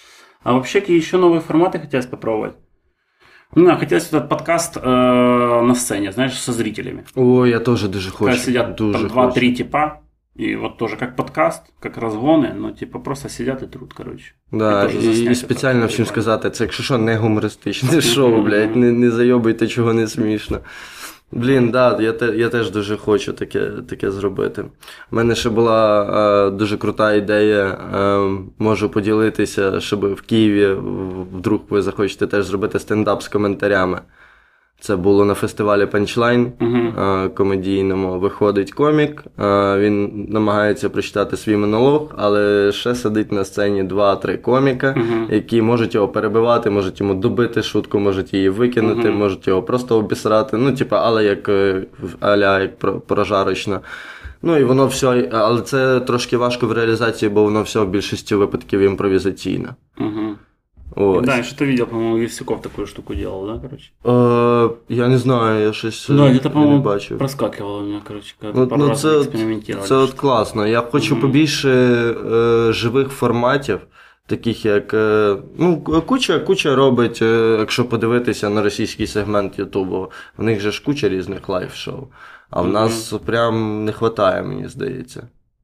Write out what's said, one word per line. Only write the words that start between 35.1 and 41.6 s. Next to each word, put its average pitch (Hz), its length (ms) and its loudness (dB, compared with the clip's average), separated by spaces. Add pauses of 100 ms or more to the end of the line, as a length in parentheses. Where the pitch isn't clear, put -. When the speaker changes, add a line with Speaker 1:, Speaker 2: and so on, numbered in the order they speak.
Speaker 2:
на 101 80 2
фестивалі 104 520 0
Punchline, 120 760 0
Speaker 1:
Мгм. 117 280 0 (120)
Speaker 2:
е, 95 300 0
комедійному. 95 920 -2
Виходить 101 520 0
комік, 147 520 0 (160)
е, 101 400 2
він 101 500 0
намагається 104 600 0
прочитати 101 480 -2
свій 107 200 0
монолог, 123 600 2